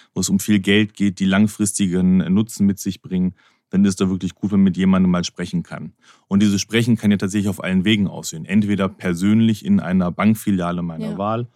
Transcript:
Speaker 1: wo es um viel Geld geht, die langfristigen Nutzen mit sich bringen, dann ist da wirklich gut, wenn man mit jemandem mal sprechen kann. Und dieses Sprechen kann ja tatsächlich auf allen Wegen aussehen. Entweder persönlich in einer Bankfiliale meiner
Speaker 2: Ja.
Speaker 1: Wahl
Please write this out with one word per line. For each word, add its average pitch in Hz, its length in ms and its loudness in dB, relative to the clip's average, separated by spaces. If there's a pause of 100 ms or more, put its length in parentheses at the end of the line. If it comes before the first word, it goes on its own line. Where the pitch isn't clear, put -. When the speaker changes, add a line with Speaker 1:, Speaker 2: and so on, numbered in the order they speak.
(140)
Speaker 1:
wo 98 80 -4
es 90 80 -2
um 101 100 2
viel 104 200 2
Geld 104 360 0
geht, 101 240 -2
die 98 60 0
langfristigen 95 920 2 (160)
Nutzen 104 320 0
mit 101 140 0
sich - 220 -8
bringen, 92 340 -4 (340)
dann 98 160 2
ist 98 160 0
da 95 80 2
wirklich 92 260 -4
gut, 98 160 -6
wenn 101 80 2
man 98 60 6
mit 87 120 2
jemandem 92 340 4
mal 87 120 0
sprechen 87 400 -8
kann. 78 300 -14 (340)
Und 101 160 2
dieses 101 180 2
Sprechen 117 340 0
kann 107 160 0
ja 101 60 2
tatsächlich 101 320 -2
auf 87 140 -6
allen 92 220 0
Wegen 104 220 2
aussehen. 80 380 -12
Entweder 101 440 0
persönlich 104 760 0
in 98 140 2
einer 87 320 0
Bankfiliale 95 720 0
meiner 85 280 -8
Speaker 2:
Ja. - 60 -10
Speaker 1:
Wahl 113 380 -4